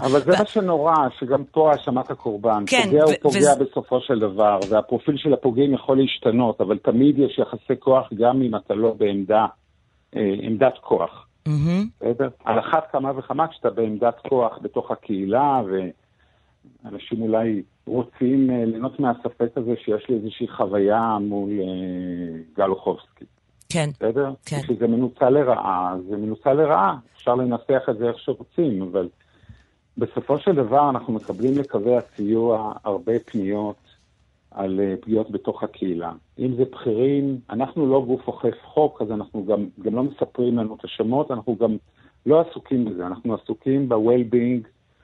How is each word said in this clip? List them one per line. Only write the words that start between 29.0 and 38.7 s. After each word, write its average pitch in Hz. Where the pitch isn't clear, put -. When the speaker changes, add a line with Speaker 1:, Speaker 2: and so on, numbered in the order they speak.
Speaker 1:
בסופו 135
של 190
דבר 139
אנחנו 120
מקבלים 110
לקווי 123
הסיוע 110
הרבה 107
פניות 104
על, 95
אה, 95
פגיעות 110
בתוך 104
הקהילה. 85
אם 127
זה 123
בכירים, 135
אנחנו 135
לא 131
גוף 127
אוכף 117
חוק, -